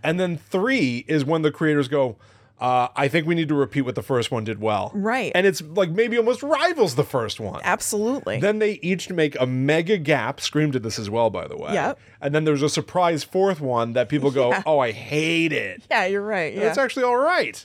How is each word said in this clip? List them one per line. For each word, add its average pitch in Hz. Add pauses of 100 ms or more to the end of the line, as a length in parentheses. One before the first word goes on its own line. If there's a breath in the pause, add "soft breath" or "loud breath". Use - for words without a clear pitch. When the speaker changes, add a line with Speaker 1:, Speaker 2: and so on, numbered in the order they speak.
Speaker 1:
And 165
then 175
three 185
is 151
when 160
the 151
creators 147
go, 131 (440 soft breath)
"Uh, 123
I 139
think 156
we 175
need 160
to 151
repeat 139
what 123
the 113
first 123
one 113
did 107
well." 104
Speaker 2:
Right. 220
Speaker 1:
And 190
it's, 185
like, 165
maybe 226
almost 233
rivals 285
the 143
first 113
one. 98
Speaker 2:
Absolutely. 214
Speaker 1:
Then 208
they 214 (100)
each 180
make 156
a 131
mega 156
gap. 139
Scream 151
did 123
this 110
as 104
well, 113
by 92
the 69
way. 76
Speaker 2:
Yep. 190 (220 soft breath)
Speaker 1:
And 143
then 156
there's 147
a 147
surprise 170
fourth 190
one 117
that 123
people 139
go, 123
Speaker 2:
<laughs> -
Yeah. 190
Speaker 1:
"Oh, 151
I 120
hate 156
it." 101
Speaker 2:
Yeah, 208
you're 202
right. 185
Speaker 1:
And 202
it's 208
Speaker 2:
Yeah. 269
Speaker 1:
actually 254
all 247
right. 294